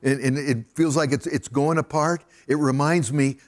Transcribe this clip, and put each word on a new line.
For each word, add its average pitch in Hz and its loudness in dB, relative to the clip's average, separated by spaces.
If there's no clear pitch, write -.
and, 135 0
and 131 0
it 131 -2
feels 156 2
like 147 0
it's, - -4
it's - -4
going 151 0
apart, 156 -2
it 135 0
reminds 143 0
me 135 0